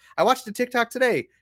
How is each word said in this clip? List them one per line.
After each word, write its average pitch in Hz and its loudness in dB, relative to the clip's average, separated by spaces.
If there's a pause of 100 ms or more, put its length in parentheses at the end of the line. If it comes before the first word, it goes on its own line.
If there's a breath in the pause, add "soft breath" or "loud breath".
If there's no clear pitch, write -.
(180 soft breath)
I 160 2
watched 254 0
a 208 -10
TikTok 247 -2
today, 240 0 (140)